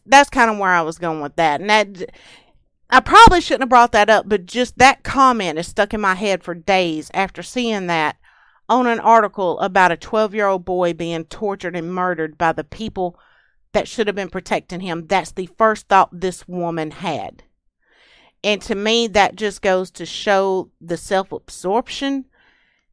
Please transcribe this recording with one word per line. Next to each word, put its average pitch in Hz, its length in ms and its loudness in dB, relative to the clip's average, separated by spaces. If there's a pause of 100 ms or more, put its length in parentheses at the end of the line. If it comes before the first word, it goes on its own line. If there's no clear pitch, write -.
that's 269 240 6
kinda 233 260 2
where 196 160 0
I 175 100 4
was 165 160 -4
going 160 240 -4
with 143 160 -10
that. 156 240 2
And 202 80 -4
that, 202 400 0 (800)
I 254 100 6
probably 370 420 8
shouldn't 262 220 -2
have 254 60 -4
brought 240 240 6
that 208 160 4
up, 214 180 4
but 196 180 -2
just 233 320 -4
that 262 260 4
comment 226 540 2
is 170 100 -6
stuck 202 260 -2
in 214 80 -4
my 190 140 2
head 190 280 -2
for 175 100 -8
days 170 600 -2
after 190 280 -4
seeing 214 460 -4
that 160 300 -2 (500)
on 247 200 2
an 233 120 0
article 208 600 2
about 185 320 2
a 165 60 -4
twelve-year-old 202 680 -2
boy 180 280 -2
being 165 320 -6
tortured 190 500 -8
and 170 180 -8
murdered 170 440 -4
by 165 140 0
the 160 120 -6
people 185 560 -10 (540)
that 208 140 -2
should 220 200 -4
have 196 80 -2
been 196 140 -8
protecting 175 500 -8
him. 170 260 -8
That's 170 260 -2
the 185 260 -10
first 220 300 -4
thought 190 220 4 (100)
this 180 280 -8
woman 170 420 -6
had. 143 540 -10 (1000)
And 202 200 -2
to - 100 -6
me, 220 340 -2
that 196 280 2
just 202 260 -6
goes 185 300 0
to - 140 -12
show 190 680 -2 (100)
the 165 160 -6
self-absorption 226 1300 -6 (680)